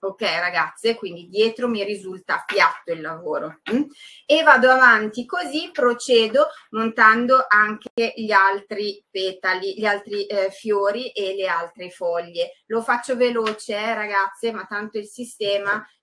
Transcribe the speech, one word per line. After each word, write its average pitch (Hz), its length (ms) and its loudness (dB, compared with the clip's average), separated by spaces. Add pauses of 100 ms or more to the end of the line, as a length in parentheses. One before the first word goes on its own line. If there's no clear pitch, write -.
Ok 190 180 -6
ragazze, 175 720 -2
quindi 175 340 -12
dietro 226 400 0
mi 214 160 -2
risulta 185 600 -6
piatto - 460 0
il 165 80 -6
lavoro, 160 600 -8 (100)
mm? 262 120 0 (420)
E 311 180 4
vado 254 260 6
avanti 240 560 4
così, 330 460 -6
procedo 240 760 2 (240)
montando 226 760 4
anche 214 720 0
gli 214 160 -4
altri 202 760 0
petali, 190 720 -4
gli 214 60 -2
altri, 202 400 -2
eh, 196 260 -2
fiori 208 600 -2
e 196 240 -6
le 190 120 -4
altre 170 420 -6
foglie. 170 760 -6
Lo 226 160 -2
faccio 240 340 -2
veloce, 226 640 -2
eh, 220 160 -4
ragazze, 208 580 -2
ma 190 140 -10
tanto 214 320 -10
il 208 100 -10
sistema 202 720 -4 (220)